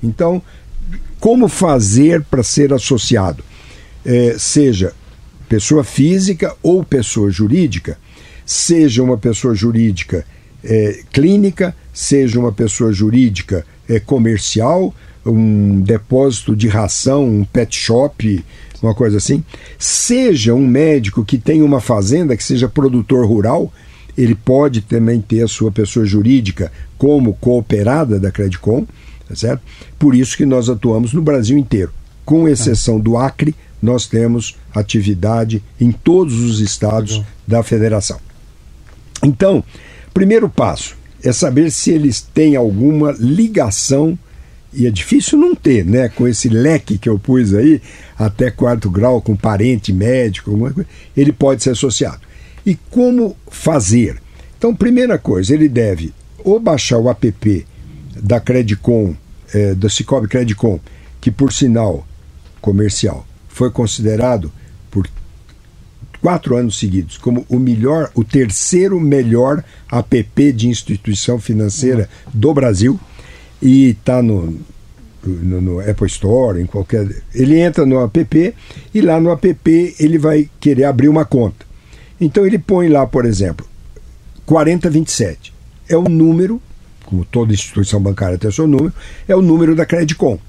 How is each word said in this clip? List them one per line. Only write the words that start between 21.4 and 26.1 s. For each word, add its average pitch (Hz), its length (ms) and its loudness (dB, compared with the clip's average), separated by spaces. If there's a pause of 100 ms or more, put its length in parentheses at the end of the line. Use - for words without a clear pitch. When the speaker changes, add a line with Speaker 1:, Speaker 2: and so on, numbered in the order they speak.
Speaker 1:
uma 143 180 2
fazenda, 123 560 0
que - 80 -8
seja 127 240 0
produtor 123 580 0
rural, 113 460 0 (440)
ele 117 180 2
pode 127 480 2
também 117 400 0
ter 110 200 0
a 113 60 0
sua 110 240 -2
pessoa 110 320 -2
jurídica 104 680 0 (280)